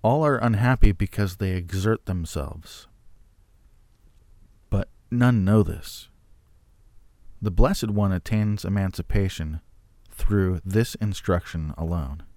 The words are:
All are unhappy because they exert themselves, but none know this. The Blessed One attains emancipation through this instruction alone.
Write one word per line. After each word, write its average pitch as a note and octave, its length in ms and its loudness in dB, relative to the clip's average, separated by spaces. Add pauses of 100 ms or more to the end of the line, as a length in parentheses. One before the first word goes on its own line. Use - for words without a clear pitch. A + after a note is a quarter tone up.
All C#3+ 240 2
are C#3+ 100 2
unhappy A#2 560 4
because F#2+ 460 -4
they F#2+ 140 -2
exert F#2 560 -2
themselves, D#2+ 800 -8 (1800)
but - 200 -2 (200)
none A#2+ 360 2
know G#2 180 6
this. - 460 -8 (1300)
The G#2 100 -2
Blessed A#2 380 4
One G2+ 220 2
attains G#2 540 -2
emancipation F#2+ 960 -2 (500)
through F#2+ 540 2
this G#2+ 300 0
instruction F2 840 -4
alone. D#2+ 460 -6 (140)